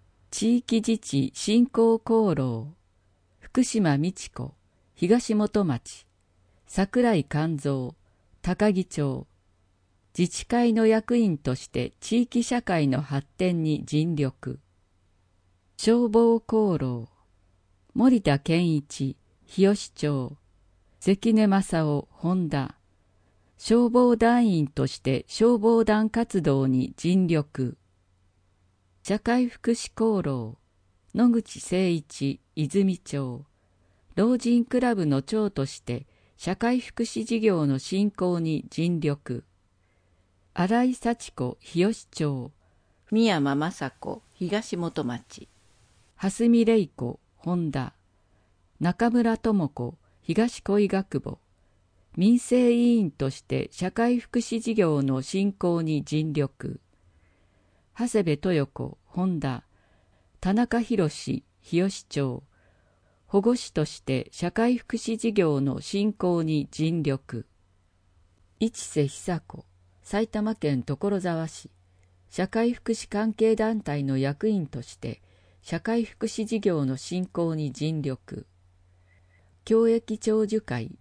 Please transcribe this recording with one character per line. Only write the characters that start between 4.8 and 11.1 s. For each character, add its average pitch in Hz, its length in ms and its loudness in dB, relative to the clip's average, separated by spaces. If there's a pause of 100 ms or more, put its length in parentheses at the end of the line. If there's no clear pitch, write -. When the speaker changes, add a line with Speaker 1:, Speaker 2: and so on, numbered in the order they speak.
Speaker 1:
東 214 400 2
本 208 300 0
町。 - 420 -6 (580)
桜 233 480 0
井 151 120 2
勘 156 340 -2
三、 139 340 -4 (480)
高 208 300 2
木 185 140 0
町。 135 420 -4 (920)
自 175 140 2
治 - 160 -12
会 240 240 2
の 220 160 4
役 220 300 2